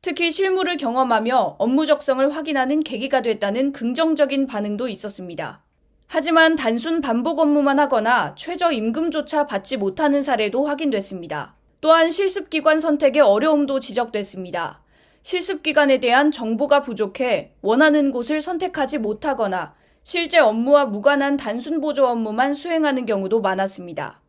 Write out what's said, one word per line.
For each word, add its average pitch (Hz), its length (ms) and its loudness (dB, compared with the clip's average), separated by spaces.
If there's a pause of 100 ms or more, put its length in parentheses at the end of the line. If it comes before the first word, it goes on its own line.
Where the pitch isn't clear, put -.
특히 339 260 -2
실무를 370 460 0
경험하며 240 800 0
업무 262 280 2
적성을 285 500 0
확인하는 294 440 -2
계기가 269 420 -2
됐다는 226 500 -2
긍정적인 277 720 0
반응도 208 420 -6
있었습니다. 180 760 -10 (460)
하지만 320 480 4
단순 262 440 -2
반복 269 380 -2
업무만 294 400 4
하거나 233 580 0
최저 349 340 -2
임금조차 294 760 -2
받지 214 320 -4
못하는 285 420 0
사례도 254 460 0
확인됐습니다. 196 880 -6 (240)
또한 330 300 6
실습기관 320 680 0
선택의 294 420 2
어려움도 269 580 4
지적됐습니다. 190 1000 -6 (400)
실습기관에 302 760 0
대한 262 300 4
정보가 277 520 0
부족해 214 800 -4
원하는 277 500 4
곳을 247 300 -4
선택하지 311 560 -4
못하거나 214 760 -4 (280)
실제 339 360 0
업무와 254 460 4
무관한 277 540 2
단순 247 420 -4
보조 285 280 0
업무만 233 440 0
수행하는 294 540 -2
경우도 202 340 0
많았습니다. 185 880 -4